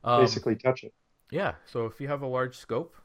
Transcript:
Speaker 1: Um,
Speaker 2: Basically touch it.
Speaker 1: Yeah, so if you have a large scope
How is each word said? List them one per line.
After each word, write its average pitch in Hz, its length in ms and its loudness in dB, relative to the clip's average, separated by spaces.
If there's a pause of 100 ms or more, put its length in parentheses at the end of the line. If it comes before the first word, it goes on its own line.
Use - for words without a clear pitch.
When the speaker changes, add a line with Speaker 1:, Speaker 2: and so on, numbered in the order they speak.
Speaker 1:
Um, 120 180 6
Speaker 2:
Basically 113 340 2
touch 127 280 0
it. - 120 -18 (340)
Speaker 1:
Yeah, 160 240 -4 (140)
so 117 180 -4
if 113 160 -12
you 139 60 -8
have 143 160 -4
a 135 40 -6
large 127 300 -4
scope 147 480 -6